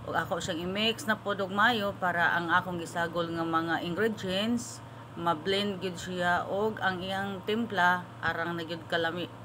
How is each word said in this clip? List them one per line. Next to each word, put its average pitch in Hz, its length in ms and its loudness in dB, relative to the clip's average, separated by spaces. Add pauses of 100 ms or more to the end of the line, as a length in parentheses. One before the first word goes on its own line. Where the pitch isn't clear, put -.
O - 80 -6
ako 170 320 0
siyang 175 240 -4
i-mix 214 400 0
na 214 80 4
pod 196 240 -4
og 190 160 -2
maayo 208 400 4
para 170 400 2
ang 170 160 0
akong 180 240 2
gisagol 170 560 -2
nga 165 160 0
mga 165 400 0
ingredients, 208 960 0 (320)
ma-blend 180 640 0
gud 180 160 -4
siya 175 480 0
og 214 400 0
ang 185 160 2
iyang 190 480 -4
timpla, 190 560 4 (160)
arang 165 340 0
na 165 140 -4
gyud 165 240 -6
kalami. 165 400 0 (140)